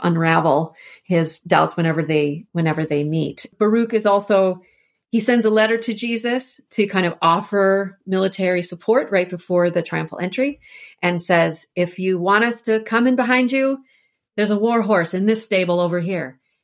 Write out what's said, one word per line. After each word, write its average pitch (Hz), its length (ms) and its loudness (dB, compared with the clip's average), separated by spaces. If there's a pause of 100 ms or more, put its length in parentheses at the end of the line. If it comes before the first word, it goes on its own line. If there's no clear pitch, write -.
unravel 165 720 2 (280)
his 165 380 -2
doubts 160 360 0
whenever 165 260 0
they, 151 480 -2
whenever 160 340 -2
they 147 200 -2
meet. 151 400 -4 (120)
Baruch 226 360 0
is 214 120 0
also, 196 560 2 (480)
he 226 120 0
sends 233 240 2
a 220 40 2
letter 220 280 2
to 226 160 -6
Jesus 240 680 -6 (120)
to 202 160 0
kind 190 180 0
of 170 160 -4
offer 196 840 2
military 190 560 0
support 220 500 -2
right 180 180 0
before 175 400 0
the 170 140 0
triumphal 160 360 -6
entry 262 400 -4 (420)
and 175 200 -2
says, 165 540 0
"If 180 240 -4
you 185 180 0
want 202 260 2
us 233 180 -2
to 220 200 -2
come 226 260 0
in 254 80 2
behind 254 360 0
you, 269 280 0 (560)
there's 208 140 0
a 208 80 0
war 226 240 2
horse 190 320 0
in 190 140 0
this 220 160 0
stable 180 360 0
over 175 200 0
here. 165 400 -6 (240)